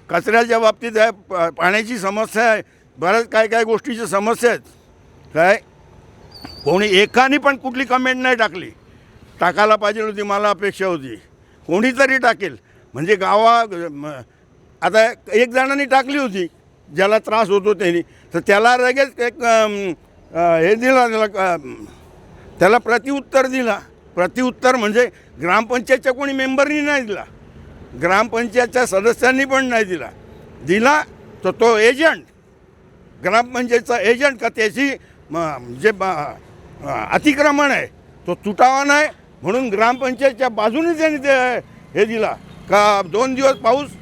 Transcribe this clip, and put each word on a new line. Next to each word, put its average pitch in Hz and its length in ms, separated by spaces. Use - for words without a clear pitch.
कचऱ्याच्या 226 500
बाबतीत 226 360
आहे, 220 160
पा-, 185 380
पाण्याची 208 480
समस्या 208 460
आहे, 220 180
बऱ्याच 208 320
काय 220 180
काय 226 160
गोष्टीची 226 440
समस्या 208 420
आहेत. 180 100
काय 180 260
कोणी 202 220
एकाने 226 500
पण 277 180
कुठली 254 300
कमेंट 254 360
नाही 254 140
टाकली, 185 340
टाकायला 202 360
पाहिजे 214 260
होती, 208 220
मला 208 260
अपेक्षा 190 380
होती. 135 340
कोणीतरी 247 500
टाकेल 214 380
म्हणजे 165 220
गावा, 220 500
म-, 143 160
आता 220 300
एक 240 180
जणांनी 269 340
टाकली 262 320
होती, 196 300
ज्याला 196 240
त्रास 214 300
होतो 202 240
त्यांनी, 175 280
तर - 380
त्याला 220 380
लगेच 254 420
एक, 240 240
अम, 214 500
अ, 165 40
हे 170 380
दिला, 247 320
त्याला, 208 460
अम, 123 320
त्याला 196 180
प्रतिउत्तर 262 680
दिला. 254 340
प्रतिउत्तर 247 600
म्हणजे 220 340
ग्रामपंचायतच्या 233 720
कोणी 277 200
मेंबरनी 277 480
नाही 285 200
दिला, 202 220
ग्रामपंचायतच्या 226 840
सदस्यांनी 233 600
पण 269 200
नाही 233 180
दिला. 175 240
दिला 247 360
तर 185 80
तो 226 260
एजंट, 247 460
ग्रामपंचायतचा 240 760
एजंट, 233 400
का 226 100
त्याची 220 420
म-, 160 200
जे 214 100
ब-, 190 120
अ, 151 300
अतिक्रमण 285 600
आहे 160 160
तो 175 80
तुटावा 254 480
नाही 294 240
म्हणून 240 280
ग्रामपंचायतच्या 247 800
बाजूने 233 480
त्यांनी 311 200
ते 254 420
हे 208 60
दिला 220 300
का 202 360
दोन 220 280
दिवस 269 180
पाऊस, 262 380